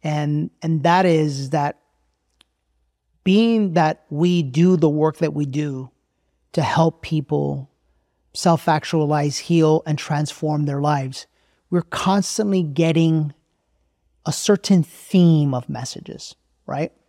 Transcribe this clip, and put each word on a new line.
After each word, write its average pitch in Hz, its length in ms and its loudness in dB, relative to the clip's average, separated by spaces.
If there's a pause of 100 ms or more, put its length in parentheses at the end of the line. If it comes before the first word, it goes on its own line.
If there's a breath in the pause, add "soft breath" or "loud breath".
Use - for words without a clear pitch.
And, 151 480 -4 (140)
and 160 200 -2
that 175 220 4
is 151 460 0
that 147 260 -4 (1500)
being 214 500 2
that 160 360 0
we 170 320 2
do 160 340 4
the 160 140 4
work 151 280 0
that 151 180 -2
we 147 100 -2
do 135 460 -6 (640)
to 165 100 0
help 160 400 0
people 143 680 -4 (640)
self-actualize, 151 1040 0
heal, 156 480 2
and 151 100 -2
transform 151 680 -4
their 143 140 -4
lives, 143 460 -2 (460)
we're 175 100 0
constantly 196 800 -2
getting 160 720 0 (920)
a 156 40 -6
certain 190 520 2
theme 160 720 2
of 123 120 -6
messages, - 680 -12 (320)
right? 147 240 -6 (180)